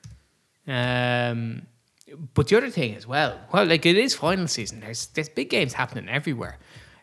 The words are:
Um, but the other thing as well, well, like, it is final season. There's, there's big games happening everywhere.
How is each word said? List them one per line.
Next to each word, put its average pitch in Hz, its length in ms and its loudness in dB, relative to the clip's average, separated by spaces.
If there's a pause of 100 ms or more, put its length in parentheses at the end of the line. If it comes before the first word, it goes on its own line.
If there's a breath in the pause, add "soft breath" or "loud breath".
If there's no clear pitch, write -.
(760 soft breath)
Um, 120 880 0 (720)
but - 140 4
the 202 80 6
other 262 140 4
thing 117 260 -2
as - 100 -18
well, 127 320 0 (140)
well, 196 120 6
like, 165 220 4
it 175 100 8
is 254 180 4
final 175 340 0
season. 113 320 -6
There's, 110 260 -10
there's 156 220 -6
big - 220 -6
games 160 220 0
happening 113 360 -4
everywhere. 127 500 -4 (440 soft breath)